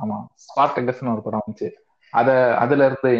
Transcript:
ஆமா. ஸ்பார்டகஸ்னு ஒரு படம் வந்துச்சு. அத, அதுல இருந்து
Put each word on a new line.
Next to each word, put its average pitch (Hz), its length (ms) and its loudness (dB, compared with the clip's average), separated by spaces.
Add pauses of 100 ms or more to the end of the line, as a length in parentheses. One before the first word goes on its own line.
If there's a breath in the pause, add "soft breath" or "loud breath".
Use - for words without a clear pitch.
ஆமா. 107 320 -8
ஸ்பார்டகஸ்னு 127 800 -2
ஒரு 107 100 -4
படம் 107 240 -6
வந்துச்சு. 107 240 -8 (400 soft breath)
அத, 123 460 2
அதுல 135 300 2
இருந்து 131 340 0